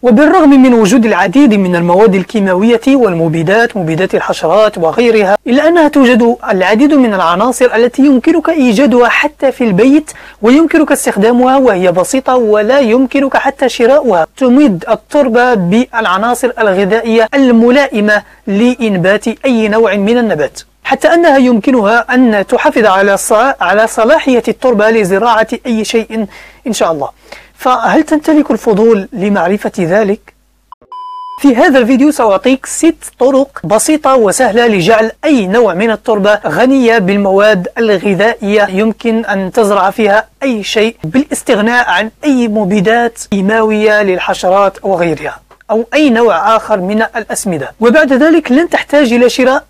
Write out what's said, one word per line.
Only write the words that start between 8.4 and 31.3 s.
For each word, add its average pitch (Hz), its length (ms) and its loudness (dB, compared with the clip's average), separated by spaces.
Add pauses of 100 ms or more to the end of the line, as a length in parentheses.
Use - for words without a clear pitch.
إيجادها 247 600 2
حتى 277 440 -2
في 254 120 -4
البيت، 254 460 2 (320)
ويمكنك 294 500 2
استخدامها 247 640 0
وهي 190 360 2
بسيطة 254 440 -2
ولا 220 440 0
يمكنك 269 560 0
حتى 277 320 -2
شراؤها. 233 580 0 (100)
تمد 247 520 2
التربة 240 680 0
بالعناصر 226 1040 -2
الغذائية 220 760 0
الملائمة 247 880 2 (240)
لإنبات 208 840 -2
أي 226 400 -2
نوع 208 280 0
من 208 220 0
النبات، 170 420 -4 (220)
حتى - 260 -2
أنها 330 300 4
يمكنها 240 760 0
أن 220 320 2
تحافظ 254 380 0
على 196 320 2
ص-، - 160 -4 (280)
على 202 260 0
صلاحية 240 640 0
التربة 220 420 0
لزراعة 220 580 0 (180)
أي 220 180 -4
شيء 220 420 -6 (400)
إن 240 60 -6
شاء 185 200 -2
الله. 139 160 -6 (520)
فهل 240 420 0
تمتلك 302 480 0
الفضول 214 640 0
لمعرفة 202 680 -4
ذلك؟ 196 560 -2 (1080)